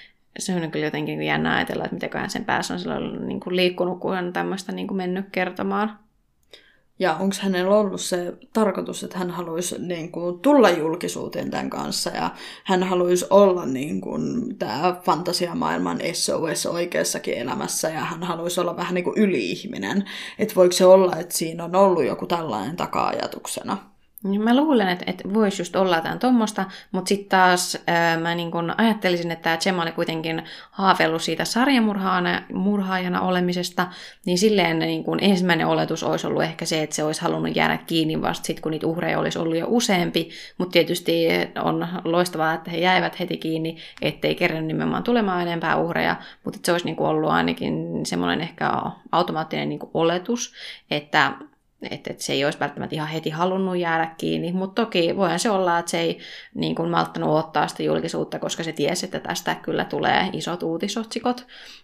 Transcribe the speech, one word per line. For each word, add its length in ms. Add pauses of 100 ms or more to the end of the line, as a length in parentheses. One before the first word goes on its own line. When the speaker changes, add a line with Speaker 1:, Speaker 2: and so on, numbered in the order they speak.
(400)
Speaker 1:
se 160
on 160
kyllä 140
jotenkin 380
jännä 320
ajatella, 280
että 120
mitäköhän 340
sen 160
päässä 280
on 60
silloin 480
niin 120
kuin 160
liikkunut, 440
kun 160
hän 100
on 80
tämmöistä 380
niin 160
kuin 100
mennyt 340
kertomaan. 680 (1000)
Speaker 2:
Ja 160
onks 240
hänellä 360
ollut 260
se 320 (200)
tarkoitus, 500
että 140
hän 120
haluaisi, 500
niin 320
kuin, 280
tulla 300
julkisuuteen 840
tän 180
kanssa, 400
ja 200 (340)
hän 200
haluaisi 460
olla, 360
niin 360
kuin, 580
tää 440
fantasiamaailman 960 (140)
S 160
O 260
S 100
oikeassakin 680
elämässä, 560
ja 100
hän 240
haluaisi 360
olla 180
vähän, 160
niin 100
kuin, 140
yli-ihminen. 880 (340)
Et 160
voiko 160
se 140
olla, 300
että 220
siinä 280
on 100
ollut 300
joku 200
tällainen 500
taka-ajatuksena? 1000 (460)
Speaker 1:
Niin 180
mä 140
luulen, 340
että, 180
että 260
vois 260
just 160
olla 200
jotain 240
tommosta, 460 (260)
mut 160
sit 220
taas, 580
ää, 320
mä 160
niin 160
kun 260
ajattelisin, 540
että 120
tää 140
Gemma 240
oli 100
kuitenkin 520 (280)
haaveillut 500
siitä 220
sarjamurhaana-, 1080
murhaajana 680
olemisesta, 680 (380)
niin 120
silleen 420
niin 240
kun 180
ensimmäinen 460
oletus 360
olisi 240
ollut 160
ehkä 220
se, 180
että 120
se 80
olisi 180
halunnut 340
jäädä 220
kiinni 440
vasta 240
sit, 140
kun 120
niitä 160
uhreja 320
olisi 200
ollut 180
jo 120
useampi, 600 (280)
mut 120
tietysti 580 (360)
on 240 (160)
loistavaa, 500
että 180
he 60
jäivät 420
heti 180
kiinni, 400 (240)
ettei 340
kerran 320
nimenomaan 360
tulemaan 380
enempää 360
uhreja, 380 (280)
mut 120
et 100
se 60
olisi 140
niin 100
kun 120
ollut 220
ainakin 760
semmoinen 360
ehkä 300 (400)
automaattinen 580
niin 100
kun 140
oletus, 600 (380)
että 400 (600)
et, 160
et 120
se 140
ei 120
olisi 140
välttämättä 360
ihan 120
heti 220
halunnut 480
jäädä 400
kiinni, 340
mut 240
toki 400
voihan 240
se 100
olla, 300
että 120
se 80
ei 200 (340)
niin 220
kuin 140
malttanut 500
ottaa 280
sitä 160
julkisuutta, 560
koska 240
se 80
tiesi, 340
että 140
tästä 360
kyllä 300
tulee 480
isot 300
uutisotsikot. 840 (360)